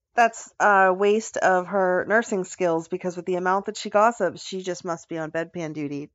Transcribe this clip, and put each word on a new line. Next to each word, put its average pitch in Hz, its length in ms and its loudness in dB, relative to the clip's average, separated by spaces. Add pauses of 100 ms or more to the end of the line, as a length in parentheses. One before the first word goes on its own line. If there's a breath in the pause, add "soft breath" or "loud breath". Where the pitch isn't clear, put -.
(140)
that's - 460 0
a 190 320 6
waste 202 460 0
of 180 300 2
her 185 380 0
nursing 208 380 0
skills 165 440 -2
because 180 280 -6
with 175 100 -10
the 185 100 0
amount 185 300 0
that 208 100 -8
she - 140 -10
gossips, 202 540 2
she 190 180 -10
just 180 220 -8
must 170 240 -8
be 165 100 -8
on 160 120 -6
bedpan 165 420 -8
duty 143 420 -8